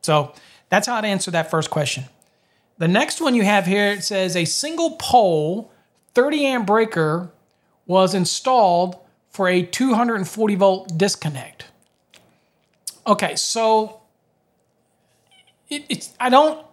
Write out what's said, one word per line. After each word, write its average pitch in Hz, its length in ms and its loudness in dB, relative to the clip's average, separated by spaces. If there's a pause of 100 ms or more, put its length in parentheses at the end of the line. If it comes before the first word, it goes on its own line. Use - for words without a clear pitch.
So 147 320 0 (360)
that's 208 180 2
how 247 80 -4
I'd 214 100 -4
answer 196 260 -2
that 165 180 -2
first 160 200 -2
question. 131 360 -4 (720)
The 165 80 0
next 233 340 0
one 285 120 0
you 233 80 2
have 196 240 2
here, 202 220 2
it 202 160 -2
says, 190 320 -2
"A 175 100 0
single 320 520 -4
pole 180 760 2 (420)
thirty 285 320 2
amp 247 220 -2
breaker 180 640 0 (560)
was 185 260 2
installed 185 840 0 (340)
for 190 160 -2
a 180 160 2
two 247 320 0
hundred 233 220 0
and 185 100 -4
forty 214 260 -2
volt 190 420 0
disconnect." 160 720 -4 (1400)
Okay, 208 280 0
so 220 680 0 (1700)
it, 294 200 -8
it's, - 300 -8
I 254 100 -2
don't 302 440 2